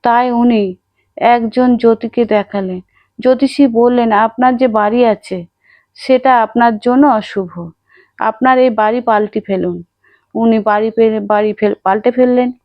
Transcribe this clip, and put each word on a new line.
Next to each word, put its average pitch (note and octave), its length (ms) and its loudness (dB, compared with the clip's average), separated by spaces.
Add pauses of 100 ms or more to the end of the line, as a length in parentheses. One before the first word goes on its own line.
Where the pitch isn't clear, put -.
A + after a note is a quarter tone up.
তাই B3 280 0
উনি A3+ 440 0 (420)
একজন A#3+ 600 0
জ্যোতিকে A3+ 480 -2
দেখালেন। G3 560 -4 (380)
জ্যোতিষী C4 480 0
বললেন, A#3 440 2
"আপনার A#3 460 0
যে B3+ 100 0
বাড়ি A3 380 0
আছে G3 400 -4 (480)
সেটা B3+ 480 2
আপনার A3+ 360 0
জন্য B3+ 300 2
অশুভ, F#3 640 -4 (480)
আপনার B3+ 380 0
এই B3+ 120 4
বাড়ি A3 320 -2
পাল্টে G#3+ 380 -2
ফেলুন।" F3+ 440 -6 (520)
উনি A3+ 240 2
বাড়ি G#3+ 320 -2
পে-, A3 300 0
বাড়ি G#3 320 -2
ফেল-, G#3 300 -2
পাল্টে G#3+ 280 0
ফেললেন B3 400 0 (140)